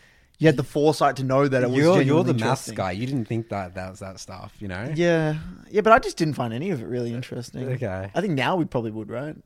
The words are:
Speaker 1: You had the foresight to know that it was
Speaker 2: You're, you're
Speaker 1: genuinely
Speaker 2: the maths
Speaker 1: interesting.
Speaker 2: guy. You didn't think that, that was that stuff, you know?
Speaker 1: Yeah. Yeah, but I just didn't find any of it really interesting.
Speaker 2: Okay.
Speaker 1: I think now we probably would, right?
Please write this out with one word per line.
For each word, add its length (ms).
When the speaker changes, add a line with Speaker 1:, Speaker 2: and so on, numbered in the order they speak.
Speaker 1:
You 80
had 100
the 60
foresight 540
to 60
know 240
that 160
it 40
was 100
Speaker 2:
You're, 80
you're 140
Speaker 1:
genuinely 340
Speaker 2:
the 60
maths 280
Speaker 1:
interesting. 80
Speaker 2:
guy. 160
You 140
didn't 200
think 240
that, 260
that 160
was 80
that 200
stuff, 400
you 80
know? 280
Speaker 1:
Yeah. 400
Yeah, 120
but 120
I 60
just 180
didn't 160
find 200
any 180
of 100
it 60
really 260
interesting. 560
Speaker 2:
Okay. 440
Speaker 1:
I 60
think 140
now 220
we 100
probably 260
would, 200
right? 240